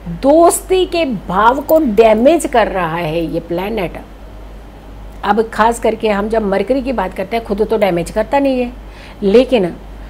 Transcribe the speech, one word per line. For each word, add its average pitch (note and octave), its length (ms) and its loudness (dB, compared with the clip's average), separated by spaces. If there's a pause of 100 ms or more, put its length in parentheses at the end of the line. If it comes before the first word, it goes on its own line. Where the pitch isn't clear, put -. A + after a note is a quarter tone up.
दोस्ती E4 760 2
के E4 180 -2
भाव A3+ 560 0
को D#4+ 180 2
damage A3+ 680 4
कर A3 220 2
रहा E3+ 280 -2
है E3 300 -2
ये D#3 140 -6
planet। F#3 600 -6 (1200)
अब A3 260 0
खास A#3 300 0
करके A3 280 0
हम G#3 200 0
जब A3+ 140 0
mercury G3 400 0
की C4 100 -4
बात F#3+ 220 -4
करते G3 220 -6
हैं, A3+ 100 -6
खुद G#3 180 -2
तो G#3+ 140 0
damage F3 320 0
करता A3 280 0
नहीं C4+ 220 0
है, B3 120 -6 (500)
लेकिन G#3 540 2 (340)